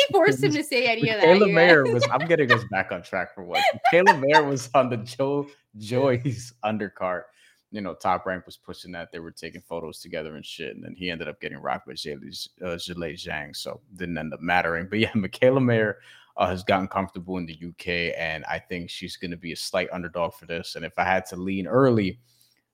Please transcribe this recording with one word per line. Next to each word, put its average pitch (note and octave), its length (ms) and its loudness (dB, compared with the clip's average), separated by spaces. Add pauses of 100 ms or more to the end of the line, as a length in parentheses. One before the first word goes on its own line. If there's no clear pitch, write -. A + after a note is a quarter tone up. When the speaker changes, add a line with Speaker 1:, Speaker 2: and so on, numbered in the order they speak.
(120)
Speaker 1:
forced F#4+ 300 4
him F#4+ 100 4
Speaker 2:
Michaela D4+ 100 0
Speaker 1:
to D4+ 60 -12
say B3 180 0
any A3+ 240 2
of G#3+ 100 0
that, F3+ 60 8
Speaker 2:
Michaela G3 220 8
Speaker 1:
you E3+ 60 2
Speaker 2:
Mayer E3 300 8
Speaker 1:
guys. A#2+ 100 2
<laughs> - 0 -
Speaker 2:
was, A2+ 160 2
I'm C3+ 160 0
getting D3+ 260 4
us A#2+ 180 2
back F#2+ 220 -2
on F2+ 100 -6
track F2+ 320 -6
for F#2 100 -14
what? F2 180 -2 (300)
Michaela F3+ 260 6
Mayer D3 260 6
was C#3 300 -4
on C3 140 4
the A#2+ 100 -2
Joe C#3 480 -2 (300)
Joyce B2 800 0
<laughs> - 60 -6
undercard. G2 580 -4 (480)
You G#2+ 120 -10
know, F2+ 100 -6
Top F#2 320 -2
Rank F#2 220 -6
was - 100 -20
pushing - 360 -18
that. E2+ 200 -12
They E2+ 60 -12
were E2 120 -14
taking E2+ 300 -16
photos E2 400 -12
together D#2 360 -10
and D2 100 -16
shit. C2+ 280 -12
And - 80 -18
then - 120 -16
he F2+ 160 -8
ended E2 180 -8
up D2+ 100 -12
getting C#2+ 200 -12
rocked C#2 280 -6
by C2 60 -14
Zhilei, C#2+ 560 -12 (140)
uh, F2 140 -6
Zhilei F2 360 -8
Zhang. D2+ 420 -10
So - 280 -12 (120)
didn't F2 220 -8
end D#2 160 -8
up - 80 -12
mattering. E2+ 480 0
But G#2 120 -2
yeah, A2 100 0
<laughs> - 40 -4
Michaela B2+ 460 2
Mayer, A2+ 380 2 (400)
uh, F#2+ 80 2
has F2+ 160 -2
gotten F#2+ 240 2
comfortable F#2 500 -4
in F2 100 -6
the D#2+ 80 -12
U E2 240 -14
K, F2 360 -2
and D#2+ 300 -6
I - 160 -6
think F2+ 300 -10
she's - 260 -12
gonna F2 200 -10
be E2+ 140 -12
a D2+ 60 -10
slight F#2 360 -4
underdog E2+ 420 -6
for - 120 -20
this. E2+ 300 -10
And D#2+ 80 -10
if D#2+ 120 -10
I F2+ 60 0
had F#2 240 0
to F#2 100 -12
lean F#2+ 300 -4
early, A2+ 540 2 (540)